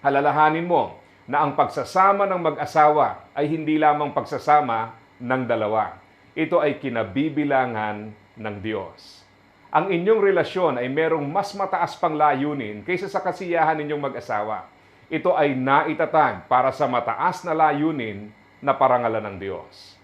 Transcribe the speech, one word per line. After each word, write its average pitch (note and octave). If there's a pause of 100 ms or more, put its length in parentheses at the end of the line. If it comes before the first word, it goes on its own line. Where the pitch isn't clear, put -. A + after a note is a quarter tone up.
Alalahanin D3+
mo D3+ (240)
na C#3
ang C#3+
pagsasama F#3+
ng F3+
mag-asawa D3+
ay D3
hindi D#3
lamang D3
pagsasama C3+ (240)
ng B2+
dalawa. A2 (400)
Ito D#3+
ay D3
kinabibilangan A#2+ (240)
ng G#2+
Diyos. G2 (480)
Ang E3
inyong G3
relasyon F3
ay B2+
merong D#3+
mas G3
mataas F#3
pang E3
layunin C#3
kaysa F3+
sa F#3+
kasiyahan E3+
ninyong D3
mag-asawa. G#2+ (400)
Ito D#3+
ay C#3+
naitatag C#3+
para B2+
sa C3
mataas C3
na D#3+
layunin C#3+ (320)
na C#3
parangalan A#2+
ng G2
Diyos. F#2